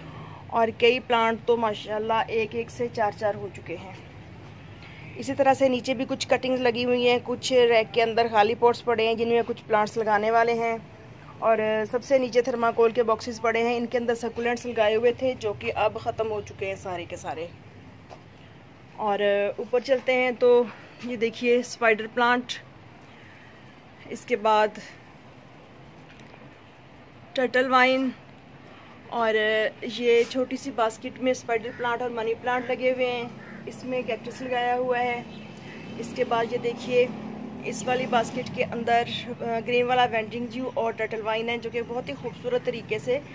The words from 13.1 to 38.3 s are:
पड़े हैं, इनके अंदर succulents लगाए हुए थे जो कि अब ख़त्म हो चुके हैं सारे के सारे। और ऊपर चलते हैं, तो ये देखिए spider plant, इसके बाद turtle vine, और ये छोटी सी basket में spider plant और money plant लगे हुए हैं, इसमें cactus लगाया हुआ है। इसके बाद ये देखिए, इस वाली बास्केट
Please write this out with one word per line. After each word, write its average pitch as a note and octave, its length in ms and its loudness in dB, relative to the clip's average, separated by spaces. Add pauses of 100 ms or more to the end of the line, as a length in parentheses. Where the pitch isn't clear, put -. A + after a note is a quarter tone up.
पड़े A3+ 240 0
हैं, A#3+ 140 2
इनके A#3+ 220 -2
अंदर A#3 160 0
succulents A#3 520 -4
लगाए A3 280 2
हुए A#3 180 4
थे B3+ 220 -2
जो G#3+ 180 -4
कि A3+ 180 -6
अब G#3+ 280 0
ख़त्म A3+ 280 -4
हो G#3 160 -4
चुके G3 240 -10
हैं G3 100 -6
सारे F#3 280 -8
के F3 120 -12
सारे। E3+ 320 -8 (1500)
और G3+ 240 0 (380)
ऊपर A#3+ 200 0
चलते B3+ 320 0
हैं, B3+ 220 2
तो A#3+ 340 6 (380)
ये A#3+ 100 -6
देखिए A#3+ 460 2
spider A3 440 0
plant, B3 460 2 (1600)
इसके A#3+ 260 -4
बाद G#3+ 440 2 (2500)
turtle B3+ 320 2
vine, B3+ 440 4 (1000)
और A3 240 2 (480)
ये A#3 400 4
छोटी B3+ 320 -4
सी C#4 140 -8
basket A#3 480 -2
में B3+ 160 2
spider A#3 360 -4
plant A#3+ 320 -2
और B3 80 -2
money A3+ 240 -2
plant B3 360 -2
लगे B3+ 200 2
हुए B3+ 160 2
हैं, A#3+ 240 -4 (360)
इसमें B3+ 380 -6
cactus A3+ 380 -8
लगाया B3 320 0
हुआ B3 240 0
है। A#3+ 260 -2 (760)
इसके A#3+ 240 -2
बाद A#3 280 0
ये B3 60 -2
देखिए, A#3+ 500 2 (580)
इस - 180 -6
वाली B3+ 220 0
बास्केट A3+ 480 0